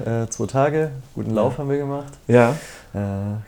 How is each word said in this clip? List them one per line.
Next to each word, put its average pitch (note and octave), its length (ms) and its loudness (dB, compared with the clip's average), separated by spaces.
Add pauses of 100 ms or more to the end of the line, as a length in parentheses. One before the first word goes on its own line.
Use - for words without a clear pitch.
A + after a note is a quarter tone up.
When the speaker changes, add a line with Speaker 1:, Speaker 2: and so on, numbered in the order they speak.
Speaker 1:
äh, A2+ 240 -2
zwei - 160 -4
Tage. D3 460 0 (220)
Guten A2 220 -4
Lauf A#2+ 180 2
Speaker 2:
Ja. D3+ 60 -8
Speaker 1:
haben C#3 100 -4
wir C#3 80 0
gemacht. C#3+ 360 -6 (160)
Speaker 2:
Ja. A#2+ 220 8 (420)
Speaker 1:
Äh, G2+ 540 -4